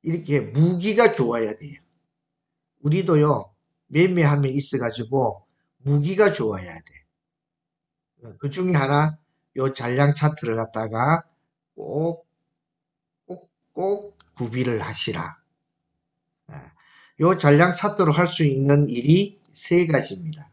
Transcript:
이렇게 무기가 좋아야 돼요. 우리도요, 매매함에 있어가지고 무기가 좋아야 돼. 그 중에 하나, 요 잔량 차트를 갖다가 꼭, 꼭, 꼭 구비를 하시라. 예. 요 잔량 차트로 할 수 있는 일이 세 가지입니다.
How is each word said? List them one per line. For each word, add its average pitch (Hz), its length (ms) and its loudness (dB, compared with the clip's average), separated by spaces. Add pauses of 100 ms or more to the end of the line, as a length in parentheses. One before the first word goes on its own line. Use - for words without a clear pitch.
이렇게 160 400 -2
무기가 175 720 2
좋아야 117 440 -2
돼요. 143 240 -18 (960)
우리도요, 151 720 2 (340)
매매함에 147 640 2
있어가지고 120 960 -4 (320)
무기가 151 540 2
좋아야 95 480 -6
돼. - 1600 -20
그 143 100 -6
중에 180 240 -2
하나, 147 440 2 (400)
요 135 160 -2
잔량 131 400 2
차트를 147 420 -2
갖다가 113 680 -2 (520)
꼭, 165 520 -6 (1000)
꼭, - 260 -18 (220)
꼭 202 440 -6 (180)
구비를 120 460 -4
하시라. 95 560 -8 (1160)
예. - 40 -20 (680)
요 175 160 2
잔량 156 380 6
차트로 196 360 0
할 170 160 2
수 165 160 -2
있는 143 440 2
일이 147 540 2 (100)
세 175 360 0
가지입니다. 156 640 -6